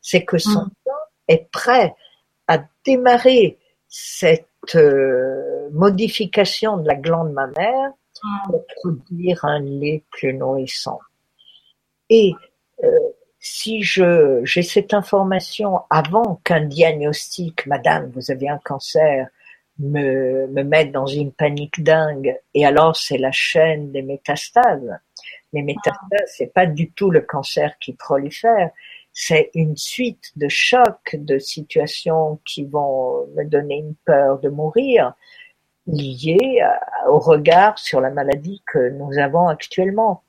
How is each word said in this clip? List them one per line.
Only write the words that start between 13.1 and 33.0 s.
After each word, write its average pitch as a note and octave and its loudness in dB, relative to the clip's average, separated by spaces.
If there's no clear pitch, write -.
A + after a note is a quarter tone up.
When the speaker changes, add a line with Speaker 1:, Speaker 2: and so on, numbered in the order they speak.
Speaker 1:
si A3 -8
je, E3 4
j'ai F3 0
cette G3+ 0
information G3 0
avant E3+ 0
qu'un E3 2
diagnostic, « D3+ -2
Madame, C#3+ 0
vous C3 -8
avez C3+ -4
un D3 -6
cancer », C#3 0
me, C3+ -2
me C#3 -4
mette D3 0
dans C3+ -4
une C#3+ -4
panique D3 -4
dingue, D3 0
et D3 2
alors D#3 4
c'est - -6
la C3 -2
chaîne D#3 0
des C3+ -8
métastases. C#3 -2
Les D3 -6
métastases, C#3+ -4
Speaker 2:
Ah. G3+ 0
Speaker 1:
c'est - -8
pas F#3 4
du D#3+ -4
tout G3 0
le D#3+ 4
cancer D3 -4
qui - -14
prolifère, D#3+ -2
c'est D#3 0
une D#3 -2
suite - -8
de D3 -4
chocs, - 2
de D3 -2
situations D#3 -4
qui - -10
vont C#3 -4